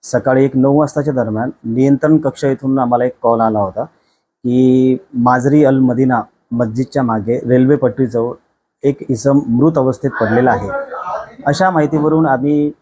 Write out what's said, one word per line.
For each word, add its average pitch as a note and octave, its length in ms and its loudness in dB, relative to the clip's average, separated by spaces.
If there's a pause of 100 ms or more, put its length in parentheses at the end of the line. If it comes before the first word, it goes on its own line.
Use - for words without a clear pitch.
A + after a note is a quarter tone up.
सकाळी C3 420 0
एक C3 120 -2
नऊ C3+ 220 2
वाजताच्या C#3+ 340 -2
दरम्यान A#2 360 -4 (140)
नियंत्रण C3+ 540 2
कक्ष C#3+ 280 -4
येथून C3+ 340 -2
आम्हाला B2 260 0
एक B2 160 -4
कॉल A#2 200 2
आला A2 180 0
होता G2 240 -4
की B2+ 1120 0 (160)
माजरी B2+ 520 2
अल C3+ 140 2
मदिना B2+ 420 2 (300)
मस्जिदच्या A#2+ 520 -2
मागे A2+ 440 -2
रेल्वे B2+ 280 4
पट्टीजवळ A#2+ 580 -2 (500)
एक C3+ 260 -2
इसम C#3 380 2
मृत C#3 300 2
अवस्थेत C3 340 -2 (100)
पडलेला A#2 300 2
आहे. G2 180 -2 (760)
अशा F3 240 2
माहितीवरून D#3 560 0
आम्ही D3 460 0 (100)